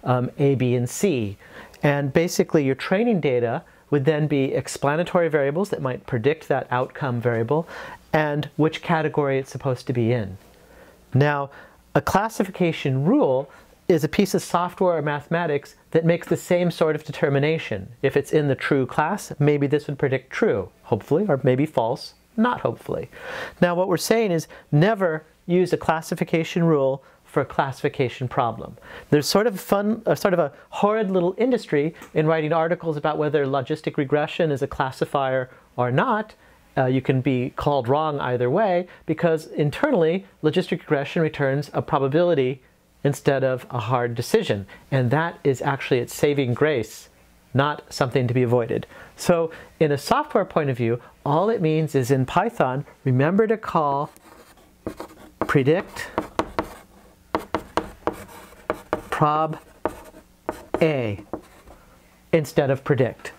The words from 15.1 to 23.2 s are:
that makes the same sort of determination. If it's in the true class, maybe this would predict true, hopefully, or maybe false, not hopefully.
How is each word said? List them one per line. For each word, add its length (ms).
that 140
makes 240
the 80
same 340
sort 240
of 80
determination. 880
If 140
it's 160
in 160
the 80
true 300
class, 540
maybe 280
this 200
would 120
predict 320
true, 380
hopefully, 440
or 160
maybe 220
false, 480
not 240
hopefully. 480